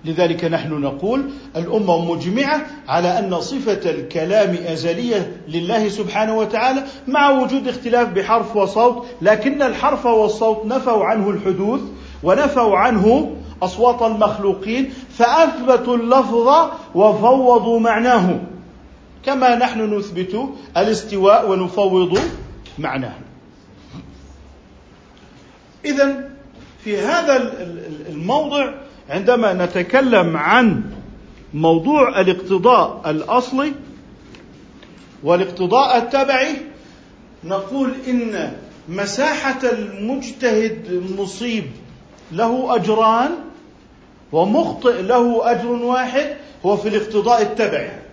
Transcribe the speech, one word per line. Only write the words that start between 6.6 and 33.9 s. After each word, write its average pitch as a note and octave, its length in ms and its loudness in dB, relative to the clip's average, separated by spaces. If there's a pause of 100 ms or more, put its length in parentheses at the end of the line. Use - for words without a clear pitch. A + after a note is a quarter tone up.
مع C#4+ 220 4
وجود C4 380 0
اختلاف A#3+ 400 0
بحرف G#3 480 0
وصوت، A3 500 2 (160)
لكن A#3+ 400 2
الحرف C4 440 0
والصوت A3 600 2
نفوا A3+ 380 0
عنه G#3 260 0
الحدوث F#3+ 500 -2 (420)
ونفوا A#3 540 2
عنه A3+ 600 2 (260)
أصوات A#3 400 2
المخلوقين، G#3+ 920 -2 (260)
فأثبتوا B3 760 2
اللفظ B3 760 4 (240)
وفوضوا A3+ 840 4
معناه، A3 600 2 (840)
كما B3+ 320 4
نحن A3+ 380 -2
نثبت F#3+ 540 -6 (280)
الاستواء G3+ 720 2
ونفوض F#3 680 0 (600)
معناه. C3 360 -6 (2750)
إذن C#4 460 0 (540)
في G#3 140 -2
هذا C#4+ 380 2
ال-، - 260 -4
ال-، E3+ 160 -12
ال-، D#3 300 -14
الموضع C4 640 -2 (380)
عندما G3+ 420 2
نتكلم F3+ 840 2
عن F#3 460 4 (720)
موضوع F#3+ 640 2
الاقتضاء F#3 840 2
الأصلي B3 680 -2 (1500)